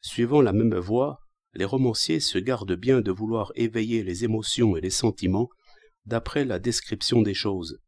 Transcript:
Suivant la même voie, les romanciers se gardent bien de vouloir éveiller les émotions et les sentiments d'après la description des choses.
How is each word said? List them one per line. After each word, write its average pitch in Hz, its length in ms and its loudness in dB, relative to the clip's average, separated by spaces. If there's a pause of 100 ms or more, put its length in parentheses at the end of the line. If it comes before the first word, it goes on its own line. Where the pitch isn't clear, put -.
Suivant 123 400 2
la 113 100 6
même 110 240 4
voie, 117 440 0 (340)
les 92 100 -2
romanciers 113 560 0
se - 180 -2
gardent 98 380 -2
bien 123 240 2
de 101 120 -2
vouloir 107 440 -4
éveiller 113 480 0
les 92 220 -4
émotions 110 500 2
et 80 60 -4
les 92 80 -4
sentiments 101 580 0 (580)
d'après 117 380 -2
la 107 160 -2
description 117 640 -2
des 104 120 2
choses. 92 540 -6